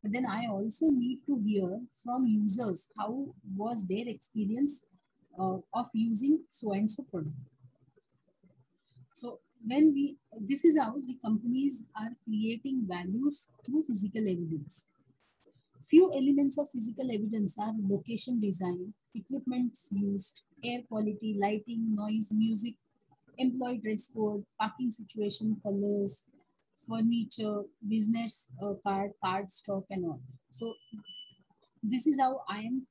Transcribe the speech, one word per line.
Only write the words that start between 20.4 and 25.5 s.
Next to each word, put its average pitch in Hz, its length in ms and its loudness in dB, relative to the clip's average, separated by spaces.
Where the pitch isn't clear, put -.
air 240 260 -4
quality, 214 520 -2
lighting, 214 540 0
noise, 214 380 -2
music, 220 420 2
employee 247 420 0
dress 214 360 -2
code, 208 300 0
parking 220 320 0
situation, 214 680 -2